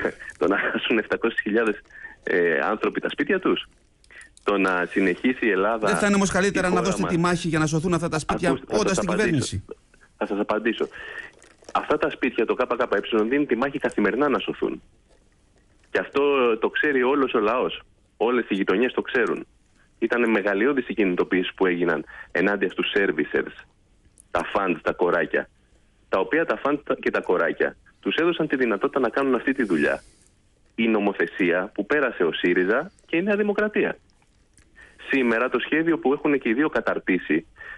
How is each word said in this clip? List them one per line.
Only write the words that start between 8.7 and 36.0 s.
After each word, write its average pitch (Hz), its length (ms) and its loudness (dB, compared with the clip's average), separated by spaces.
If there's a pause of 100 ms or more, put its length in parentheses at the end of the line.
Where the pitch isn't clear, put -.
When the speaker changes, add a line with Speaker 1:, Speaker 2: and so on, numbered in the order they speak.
Speaker 1:
θα 214 60 2
Speaker 2:
όντας 190 160 2
Speaker 1:
σας - 20 0
Speaker 2:
στην 202 120 -2
Speaker 1:
απαντήσω. 208 180 2
Speaker 2:
κυβέρνηση; 131 380 -2 (520)
Speaker 1:
Θα 107 80 -4
σας 101 140 -4
απαντήσω. 104 480 -2 (840)
Αυτά - 240 0
τα 156 120 0
σπίτια, - 360 0
το 107 120 0
K 127 80 0 (120)
K 123 120 0
E, 107 400 0
δίνει 143 160 2
τη 127 100 0
μάχη 139 240 -2
καθημερινά 117 500 0
να 107 100 0
σωθούν. - 420 -6 (1080)
Και - 100 -2
αυτό 139 220 -2 (360)
το - 120 -2
ξέρει 135 340 0
όλος 135 300 0
ο 123 60 2
λαός. 107 420 -2 (360)
Όλες 120 320 0
οι 107 60 0
γειτονιές 101 380 2
το - 80 -2
ξέρουν. 104 440 -2 (540)
Ήτανε 120 280 0
μεγαλειώδης 110 600 0
οι 107 60 -8
κινητοποιήσεις 92 600 0
που 95 120 0
έγιναν 87 400 0 (260)
ενάντια - 380 0
στους - 260 -4
servicers, - 720 -2 (640)
τα 87 100 0 (120)
funds, 95 280 0
τα 85 120 -2
κοράκια. 85 560 0 (600)
Τα 98 100 0
οποία 147 260 0
τα 110 180 -4
funds 143 160 0 (200)
και 117 120 -2
τα 104 100 -2
κοράκια 82 560 0 (220)
τους - 160 -2
έδωσαν 170 320 0
τη - 80 0
δυνατότητα 127 440 0
να 117 100 2
κάνουν 139 260 2
αυτή 131 180 0
τη 135 100 0
δουλειά. 73 400 0 (720)
Η 113 120 2
νομοθεσία 98 840 0
που - 120 -4
πέρασε 135 380 0
ο - 100 2
σύριζα 92 580 2 (140)
και - 100 -6
η 170 60 2
Νέα 208 140 0
Δημοκρατία. 208 600 0 (1120)
Σήμερα 123 400 2
το 123 100 0
σχέδιο 160 380 2
που 131 160 2